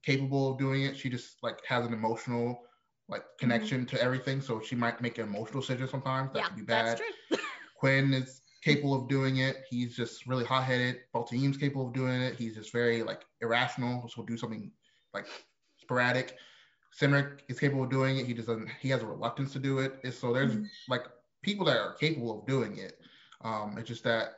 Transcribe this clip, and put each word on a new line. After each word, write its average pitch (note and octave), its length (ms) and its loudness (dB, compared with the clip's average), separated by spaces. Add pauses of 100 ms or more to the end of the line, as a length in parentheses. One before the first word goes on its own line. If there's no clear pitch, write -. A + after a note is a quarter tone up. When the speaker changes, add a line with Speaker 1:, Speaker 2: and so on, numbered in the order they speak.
Speaker 1:
capable C3+ 480 2
of B2+ 80 -4
doing C3+ 240 2
it. C#3 140 -2
She C3 120 -4
just, - 340 -8
like, A#2 220 -4
has A#2+ 200 2
an A#2 80 -2
emotional, A#2+ 720 -2 (400)
like, - 180 -8 (180)
Speaker 2:
Mm-hmm. A#2 240 2
Speaker 1:
connection B2+ 200 0
to A#2 140 0
everything, C3+ 400 0
so A2+ 200 -2
she - 140 -6
might A#2 260 0
make A#2+ 160 -4
an A2 100 -2
emotional A2+ 340 -4
decision C3 260 -2
sometimes. C3+ 460 -2
That - 100 0
Speaker 3:
Yeah, E3+ 40 -2
Speaker 1:
could F#3 80 -6
be G#2+ 160 -10
Speaker 3:
that's A#2 220 4
Speaker 1:
bad. - 20 2
Speaker 3:
true. A4+ 160 -4 (180)
<laughs> - 80 2 (380)
Speaker 1:
Quinn C3+ 380 6
is C3 280 -2 (220)
capable C#3+ 320 4
of B2 140 -2
doing C3+ 280 4
it. C3 200 2 (120)
He's A#2+ 260 -2
just - 320 -6
really B2+ 180 0
hot-headed. B2+ 560 2 (120)
Baltim's C3 440 0
capable C#3 300 -2
of A#2+ 60 -6
doing B2+ 280 2
it. B2+ 140 -2
He's A2+ 200 -6
just G#2 180 -12
very, A#2 300 4
like, G#2+ 220 -6 (160)
irrational, A#2+ 680 0
so - 80 -14
he'll A#2 80 -8
do A#2 120 -4
something, A2 340 -8 (420)
like, G2+ 140 -6 (500)
sporadic. B2+ 600 2 (560)
Cynric C#3 560 4
is B2+ 100 -6
capable C3+ 260 2
of B2 60 -2
doing C3+ 260 4
it. A#2+ 100 -2
He A#2+ 60 -2
just A2+ 140 -4
doesn't, A2+ 220 -2 (120)
he C3 80 -2
has A#2+ 140 2
a A2 40 -6
reluctance A#2+ 460 -4
to C#3+ 60 -4
do C3+ 200 0
it. C3+ 240 -2
And B2+ 100 -6
so A#2+ 200 -2
there's, A2+ 240 2
Speaker 2:
Mm-hmm. G#2 80 -2 (220)
Speaker 1:
like, B2 180 -2 (380)
people G3+ 240 0
that B2+ 100 4
are F#2+ 180 -2
capable A#2+ 460 -2
of G#2 60 -8
doing A#2+ 300 0
it. G2 220 -12 (420)
Um, G#2+ 360 -4
it's A2+ 120 -8
just A2+ 160 -8
that A2+ 320 2